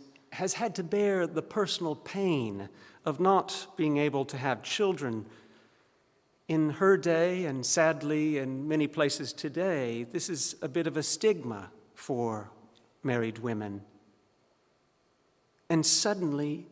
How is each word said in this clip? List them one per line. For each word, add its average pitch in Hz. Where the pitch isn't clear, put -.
has 185
had 220
to 185
bear 196
the 151
personal 170
pain 127
of 151
not 190
being 151
able 139
to 139
have 127
children. 143
In 156
her 190
day, 170
and 131
sadly 151
in 135
many 151
places 147
today, 139
this 135
is 151
a 160
bit 160
of 151
a 147
stigma 127
for 113
married 113
women. 107
And 160
suddenly 160